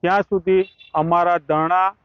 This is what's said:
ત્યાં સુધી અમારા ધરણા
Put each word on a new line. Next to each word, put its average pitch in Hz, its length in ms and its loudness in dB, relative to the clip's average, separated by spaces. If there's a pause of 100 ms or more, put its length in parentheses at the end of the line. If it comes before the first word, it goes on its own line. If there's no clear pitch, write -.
ત્યાં 185 200 0
સુધી 190 440 0 (280)
અમારા 170 440 0
ધરણા 165 680 -2